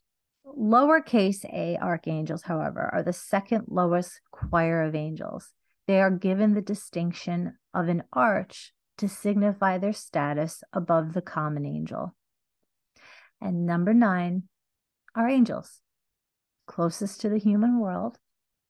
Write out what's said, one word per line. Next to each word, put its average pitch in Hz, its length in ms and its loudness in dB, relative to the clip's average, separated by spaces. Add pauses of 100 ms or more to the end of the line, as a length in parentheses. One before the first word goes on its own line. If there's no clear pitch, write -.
(460)
Lowercase 240 1040 4
a 170 240 -4
archangels, 160 680 -4
however, 156 500 -4
are 175 80 0
the 165 100 -2
second 202 560 -2
lowest 175 640 0
choir 165 520 0
of 156 120 -2
angels. - 580 -8 (340)
They 196 140 4
are 190 100 6
given 190 440 2
the 202 80 0
distinction 175 960 -6 (160)
of 170 140 0
an 170 160 0 (100)
arch 208 580 0 (240)
to 208 120 -2
signify 202 680 0
their 196 160 -2
status 147 720 -4 (100)
above 165 400 0
the 180 80 -2
common 151 460 -4
angel. 151 480 -8 (1200)
And 175 280 -2
number 175 260 2
nine 185 520 2 (720)
are 233 140 2
angels, - 520 0 (840)
closest 170 540 -4
to 220 80 -2
the 208 100 0
human 214 420 2
world. 190 380 -4 (520)